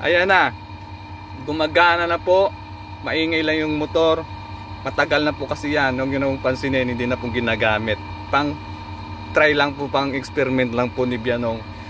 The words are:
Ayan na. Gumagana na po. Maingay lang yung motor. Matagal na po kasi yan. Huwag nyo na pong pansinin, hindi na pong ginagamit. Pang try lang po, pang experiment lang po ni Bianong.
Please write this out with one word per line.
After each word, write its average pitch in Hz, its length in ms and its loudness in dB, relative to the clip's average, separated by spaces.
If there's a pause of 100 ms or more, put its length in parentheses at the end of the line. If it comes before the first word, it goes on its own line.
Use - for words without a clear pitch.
Ayan 175 240 4
na. 160 240 6 (960)
Gumagana 170 560 4
na 170 160 0
po. 185 320 4 (480)
Maingay 160 400 0
lang 156 240 0
yung 151 160 -2
motor. 160 400 2 (640)
Matagal 143 400 2
na 151 80 0
po 139 160 -6
kasi 147 240 -2
yan. 135 240 2
Huwag 135 160 -2
nyo 139 80 0
na 139 80 2
pong 135 160 -2
pansinin, 131 480 0
hindi 120 160 -2
na 127 80 0
pong 117 160 -6
ginagamit. 110 640 0 (320)
Pang 147 240 0 (800)
try 151 240 6
lang 143 160 2
po, 139 160 -6
pang 139 240 0
experiment 127 640 0
lang 123 160 0
po 127 160 0
ni 123 80 -2
Bianong. 117 400 -2 (320)